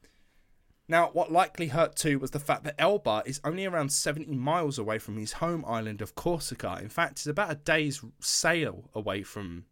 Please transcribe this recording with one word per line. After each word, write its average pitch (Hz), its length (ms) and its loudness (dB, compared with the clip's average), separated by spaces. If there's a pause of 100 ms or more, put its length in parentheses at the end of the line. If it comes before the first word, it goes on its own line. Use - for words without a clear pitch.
(880)
Now, 165 240 6
what 165 200 2
likely 170 360 4
hurt 151 280 2
too 143 220 2
was 135 140 -4
the 143 80 -4
fact 143 240 0
that - 140 -6
Elba 151 460 4
is 135 200 -6
only 175 200 -2
around 160 260 0
seventy 151 460 -2
miles 143 420 0
away 110 200 0
from 107 180 -8
his 110 180 -6
home 165 320 -2
island 110 360 -4
of - 120 -10
Corsica. 120 680 -2
In 104 80 -10
fact, - 220 0
it's - 140 -8
about 165 260 0
a - 20 -4
day's 151 500 0 (160)
sail 156 720 0
away 101 280 -2
from, 90 500 -10